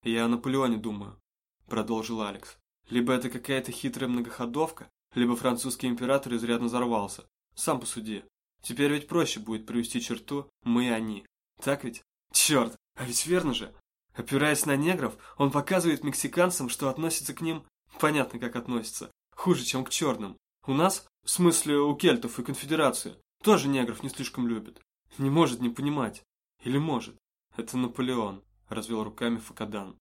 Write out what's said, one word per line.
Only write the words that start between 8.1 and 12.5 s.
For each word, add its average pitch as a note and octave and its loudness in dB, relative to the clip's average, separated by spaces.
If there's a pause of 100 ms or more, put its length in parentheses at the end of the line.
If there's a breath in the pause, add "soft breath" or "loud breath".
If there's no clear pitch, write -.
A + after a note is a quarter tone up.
Теперь C#3+ 2
ведь D3 -2
проще E3 0
будет A2 -6
провести A#2 -2
черту C#3 -6 (140)
«мы» A#2+ 4
и B2 0
«они». A2 -2 (360)
Так C#3 -2
ведь? A#2 -10 (300)
Черт, B2 4 (200)